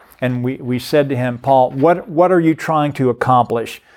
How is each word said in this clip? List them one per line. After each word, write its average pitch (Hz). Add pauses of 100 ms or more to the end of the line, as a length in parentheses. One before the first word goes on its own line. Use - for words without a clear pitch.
(220)
and 123
we, 127
we 123
said 143
to 135
him, 123
"Paul, 131
what, 165
what 175
are 180
you 160
trying 147
to 127
accomplish?" 120 (140)